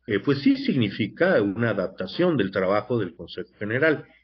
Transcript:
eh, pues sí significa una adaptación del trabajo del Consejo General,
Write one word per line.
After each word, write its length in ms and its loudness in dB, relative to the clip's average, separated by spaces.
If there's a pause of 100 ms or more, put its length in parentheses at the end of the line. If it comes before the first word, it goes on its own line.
eh, 140 0
pues 220 0
sí 140 4
significa 880 0
una 280 0
adaptación 640 -2
del 160 0
trabajo 480 0
del 160 -6
Consejo 420 -14
General, 460 0 (200)